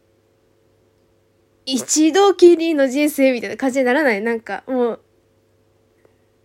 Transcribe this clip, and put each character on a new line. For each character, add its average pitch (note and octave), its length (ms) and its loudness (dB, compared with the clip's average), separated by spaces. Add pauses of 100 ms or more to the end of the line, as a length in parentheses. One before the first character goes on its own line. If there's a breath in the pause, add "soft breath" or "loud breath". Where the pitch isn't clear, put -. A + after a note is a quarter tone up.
(1700)
一 D4 460 -2
度 G4 240 2
き F4 200 6
り E4 200 -2
の C#4 120 0
人 D4 220 -2
生 C4+ 220 0
み A#3+ 100 -6
た - 60 -10
い - 20 -8
な - 80 -12
感 C4 140 -4
じ C4 80 -4
に C4 60 0
な B3 80 0
ら D#4 100 0
な B3 100 0
い？ G3+ 80 -6
な A#3 120 -4
ん A3+ 80 -8
か - 260 -12
も B3 240 -4
う、 - 100 -12 (1400)